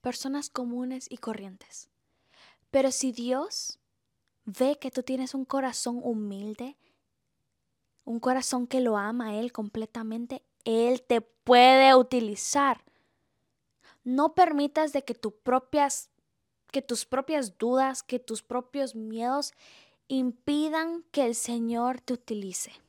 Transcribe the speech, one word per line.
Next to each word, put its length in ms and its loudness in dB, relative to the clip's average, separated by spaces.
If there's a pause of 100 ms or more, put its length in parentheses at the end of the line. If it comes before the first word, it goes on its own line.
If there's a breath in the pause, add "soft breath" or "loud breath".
Personas 480 -8
comunes 600 -8
y 80 -14
corrientes. 720 -14 (800 soft breath)
Pero 200 2
si 220 -2
Dios 680 -6 (680)
ve 340 -2
que 100 -10
tú 120 -6
tienes 320 -6
un 100 -4
corazón 580 -4
humilde, 760 -8 (1300)
un 160 -6
corazón 460 -2
que 140 -2
lo 160 2
ama 320 -4
a 60 -8
Él 180 -6
completamente, 920 -10 (220)
Él 380 2
te 180 0
puede 760 8
utilizar. 920 2 (1200 soft breath)
No 300 0
permitas 580 4
de 120 -2
que 100 -8
tu 220 -8
propias, 760 0 (600)
que 120 -2
tus 220 -6
propias 540 -4
dudas, 460 0
que 160 -6
tus 220 -10
propios 520 -6
miedos 580 -4 (560 soft breath)
impidan 1040 -2
que 160 0
el 80 -2
Señor 680 -4
te 120 -6
utilice. 600 -8 (160)